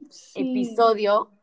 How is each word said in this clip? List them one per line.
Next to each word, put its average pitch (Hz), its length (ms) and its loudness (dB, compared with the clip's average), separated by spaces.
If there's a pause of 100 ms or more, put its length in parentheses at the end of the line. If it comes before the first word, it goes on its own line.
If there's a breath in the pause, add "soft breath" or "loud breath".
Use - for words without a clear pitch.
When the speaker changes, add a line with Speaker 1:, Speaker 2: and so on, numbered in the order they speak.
(100)
Speaker 1:
Sí. - 300 -12
Speaker 2:
episodio. 226 920 0 (120)